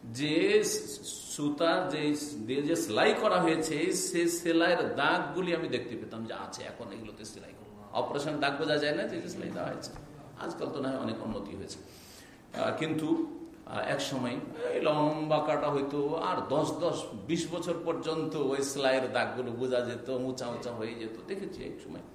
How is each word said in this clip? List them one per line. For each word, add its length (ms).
যে 600
সুতা, 1300
যে 260
দিয়ে 160
যে 140
সেলাই 440
করা 200
হয়েছে, 520
সে 360
সেলাইয়ের 680
দাগগুলি 600
আমি 120
দেখতে 280
পেতাম 280
যে 80
আছে, 300
এখন 300
এগুলোতে 320
সেলাই 360
করবো।" 380
অপারেশন 420
দাগ 180
বোঝা 180
যায় 200
না, 60
যে 260
সেলাই 220
দেওয়া 220
হয়েছে। 200
আজকাল 340
তো 60
না 80
হয় 100
অনেক 280
উন্নতি 300
হয়েছে, 220
আহ, 200
কিন্তু, 480
আহ, 120
এক 220
সময় 360
এই 100
লম্বা 640
কাটা 240
হইতো, 440
আর 220
দশ, 240
দশ, 300
বিশ 260
বছর 220
পর্যন্ত 520
ওই 260
সেলাইয়ের 500
দাগগুলো 400
বোঝা 280
যেত, 280
উঁচা 380
উঁচা 260
হয়ে 220
যেত, 220
দেখেছি 360
এক 200
সময়। 160